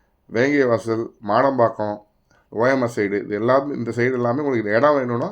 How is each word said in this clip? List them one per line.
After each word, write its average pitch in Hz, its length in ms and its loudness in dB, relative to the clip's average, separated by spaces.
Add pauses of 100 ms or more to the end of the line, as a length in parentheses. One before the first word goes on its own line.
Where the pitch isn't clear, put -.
(300)
வேங்கியவாசல், 117 760 0 (180)
மாடம்பாக்கம், 110 760 0 (560)
ஓ 110 140 0
எம் 131 160 2
எஸ் 117 180 -4
சைடு, 101 220 0
இது 104 120 -6
எல்லாமே, 131 400 0
இந்த 117 160 -6
சைடு 120 220 0
எல்லாமே 120 300 -2
உங்களுக்கு 113 300 -2
இடம் 143 220 4
வேணும்னா, 127 380 -2